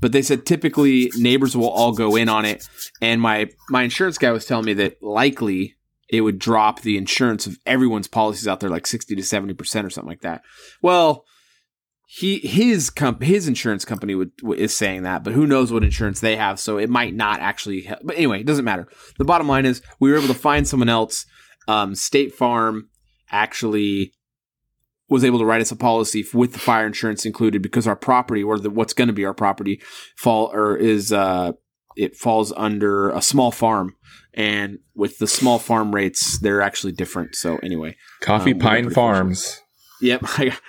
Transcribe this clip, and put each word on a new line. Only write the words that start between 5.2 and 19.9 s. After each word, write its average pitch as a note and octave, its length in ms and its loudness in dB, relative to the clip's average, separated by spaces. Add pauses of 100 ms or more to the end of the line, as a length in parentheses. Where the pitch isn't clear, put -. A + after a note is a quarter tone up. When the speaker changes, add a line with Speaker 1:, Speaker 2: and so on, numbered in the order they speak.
Speaker 1:
it A2 120 2
would G#2 180 2
drop A2 420 2
the G#2+ 160 0
insurance G#2+ 500 0
of F#2 180 -12
everyone's A#2+ 440 0
policies G#2+ 380 -2
out F#2+ 120 -2
there, G2 120 -4
like, E2+ 160 -4
sixty - 280 -6
to F#2+ 80 -6
seventy G2 300 -4
percent G#2 320 -6
or F#2 60 -10
something - 180 -14
like E2+ 120 -16
that. E2+ 200 -8 (400)
Well, E4+ 420 4 (840)
he, G3 300 -4
his G#3 500 2
comp-, B2 340 -2
his F3 240 2
insurance A2+ 380 -2
company G2+ 300 -6
would, F#2 220 -4
w-, A2 240 -4
is G#2+ 140 -2
saying F#2+ 280 -4
that, F#2 200 -4
but G#2 100 -6
who D3 140 4
knows C3 240 2
what A2+ 140 2
insurance G2+ 340 -2
they A2 160 0
have, G2+ 240 -2
so G#2+ 180 -4
it A2 120 -2
might A#2+ 260 0
not G#2 240 -2
actually F#2+ 440 -4
help. G#2 200 -12
But D#3 140 -6
anyway, A#2 240 0
it A#2 60 -10
doesn't C#3+ 180 0
matter. F#2+ 220 -4 (300)
The C#3 80 -2
bottom D#3+ 220 2
line C3+ 180 2
is B2+ 160 0 (200)